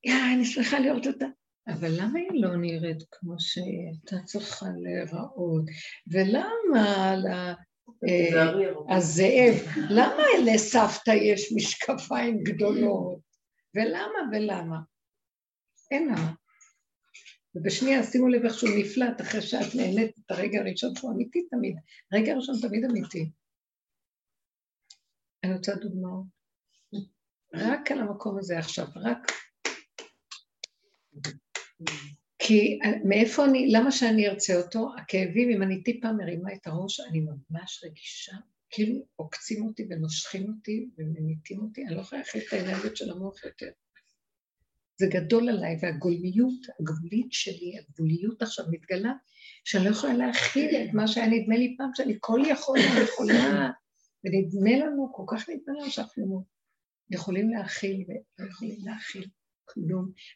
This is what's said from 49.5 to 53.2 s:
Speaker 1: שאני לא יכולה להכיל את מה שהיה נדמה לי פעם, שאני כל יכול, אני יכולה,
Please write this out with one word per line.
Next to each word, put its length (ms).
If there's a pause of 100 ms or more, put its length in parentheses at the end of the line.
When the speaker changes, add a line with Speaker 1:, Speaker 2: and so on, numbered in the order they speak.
Speaker 1:
שאני 200
לא 40
יכולה 240
להכיל 600
את 180
מה 140
שהיה 200
נדמה 300
לי 200
פעם, 180
שאני 240
כל 280
יכול, 320
אני 240
יכולה, 640 (540)